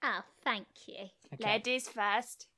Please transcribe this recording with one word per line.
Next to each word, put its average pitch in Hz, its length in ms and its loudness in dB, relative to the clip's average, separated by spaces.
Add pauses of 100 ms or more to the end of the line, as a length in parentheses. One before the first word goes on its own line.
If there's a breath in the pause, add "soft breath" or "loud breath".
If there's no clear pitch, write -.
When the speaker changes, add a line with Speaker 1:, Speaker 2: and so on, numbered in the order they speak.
Speaker 1:
Oh, 208 180 0 (220)
thank 226 240 0 (180)
you. 202 240 -12 (240)
Speaker 2:
Okay. 139 100 -8 (100)
Speaker 3:
Ladies - 360 2
first. 208 580 0 (100)